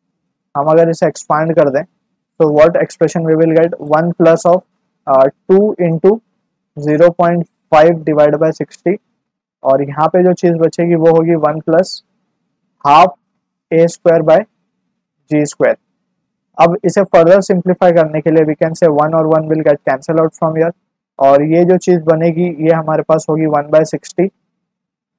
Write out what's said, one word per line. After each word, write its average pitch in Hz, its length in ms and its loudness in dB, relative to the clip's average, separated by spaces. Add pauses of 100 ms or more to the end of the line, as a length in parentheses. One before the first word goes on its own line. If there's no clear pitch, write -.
(580)
हम 143 80 -2
अगर 165 240 2
इसे 165 180 -2
एक्सपैंड 156 480 -4
कर 151 140 2
दें, 139 140 -4 (580)
so 151 180 2
what 165 140 6
expression 160 560 -4
we 160 60 2
will 160 260 0
get, 165 360 -4
one 170 240 -2
plus 165 340 2
of, 185 60 -6 (540)
uh, 135 140 4 (220)
two 208 240 2 (100)
into 190 340 0 (600)
zero 151 280 2
point 170 360 0 (300)
five 160 200 4
divided 151 440 0
by 160 140 0 (100)
sixty, 180 360 -6 (680)
और 135 200 0
यहाँ 143 240 -4
पे 180 160 0
जो 180 100 2
चीज़ 170 200 0
बचेगी 170 420 -2
वो 160 160 0
होगी 165 240 0
वन 156 240 -4
plus 170 280 0 (1000)
half 165 220 6 (640)
A 165 140 2
square 165 360 0
by 165 220 2 (840)
G 151 100 0
square। 131 340 -2 (840)
अब 170 220 2
इसे 190 200 -2
फर्दर 180 380 4
सिंप्लीफाई 185 500 -2
करने 156 300 -2
के 160 100 -2
लिए 156 140 2
we 151 100 -4
can 160 180 -4
say 165 240 0
one 156 180 -2
और 156 120 0
one 156 160 0
will 156 240 -2
get 147 100 0 (120)
cancel 143 300 -4
out 160 120 0 (120)
from 160 140 -4
here, 165 140 -2 (480)
और 139 240 4
ये 165 220 2
जो 185 120 2
चीज़ 180 220 0
बनेगी 160 680 -2
ये 165 60 2
हमारे 156 300 -2
पास 156 260 -2
होगी 156 160 -2
one 147 200 -2
by 156 160 2
sixty 170 480 -4 (880)